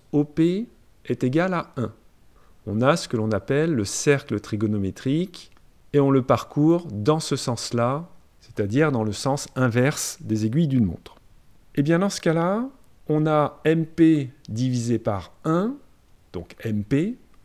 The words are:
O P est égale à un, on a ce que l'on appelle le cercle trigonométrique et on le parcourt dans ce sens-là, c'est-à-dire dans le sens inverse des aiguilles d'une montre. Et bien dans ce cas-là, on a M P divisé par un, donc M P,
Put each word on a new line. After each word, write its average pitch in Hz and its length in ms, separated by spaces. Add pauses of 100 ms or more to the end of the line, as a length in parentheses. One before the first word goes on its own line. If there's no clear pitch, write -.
(120)
O 147 120
P 175 440 (380)
est 123 180
égale 165 320
à - 220
un, 107 160 (760)
on 104 140
a 143 160
ce - 100
que 120 100
l'on 110 140
appelle 143 420
le 107 120
cercle 135 540
trigonométrique 107 1120 (420)
et 147 60
on 139 120
le 135 100
parcourt 156 720
dans 107 280
ce 151 160
sens-là, 123 760 (320)
c'est-à-dire 123 500
dans 117 120
le 107 80
sens 135 440
inverse 127 640
des 107 240
aiguilles 147 220
d'une 127 180
montre. - 300 (600)
Et 147 80
bien 165 160
dans 196 100
ce - 120
cas-là, 185 480 (380)
on 151 200
a 151 380
M 160 200
P 160 460 (180)
divisé 120 500
par 98 320 (120)
un, 185 320 (580)
donc 87 280
M 107 220
P, 170 340 (280)